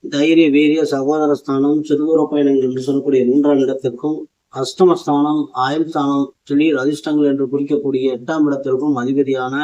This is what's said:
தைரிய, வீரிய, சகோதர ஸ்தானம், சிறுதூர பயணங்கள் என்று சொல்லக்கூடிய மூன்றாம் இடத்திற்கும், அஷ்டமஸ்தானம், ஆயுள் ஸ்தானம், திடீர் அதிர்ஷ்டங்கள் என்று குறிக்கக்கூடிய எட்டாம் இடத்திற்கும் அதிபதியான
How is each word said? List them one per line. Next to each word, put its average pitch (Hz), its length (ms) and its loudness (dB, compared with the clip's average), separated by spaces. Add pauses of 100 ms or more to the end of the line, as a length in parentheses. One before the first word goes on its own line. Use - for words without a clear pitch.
தைரிய, 160 500 4
வீரிய, 151 360 4
சகோதர 147 480 0
ஸ்தானம், 143 480 0
சிறுதூர 156 340 2 (120)
பயணங்கள் 139 360 2
என்று 127 180 -6
சொல்லக்கூடிய 139 420 0
மூன்றாம் 143 360 2
இடத்திற்கும், 135 540 -4 (360)
அஷ்டமஸ்தானம், 151 840 0 (220)
ஆயுள் 151 260 -2
ஸ்தானம், 143 380 -2 (220)
திடீர் 147 340 2
அதிர்ஷ்டங்கள் 147 480 0
என்று 135 220 -2
குறிக்கக்கூடிய 139 640 -2
எட்டாம் 151 320 -2
இடத்திற்கும் 135 520 -2
அதிபதியான 131 640 -2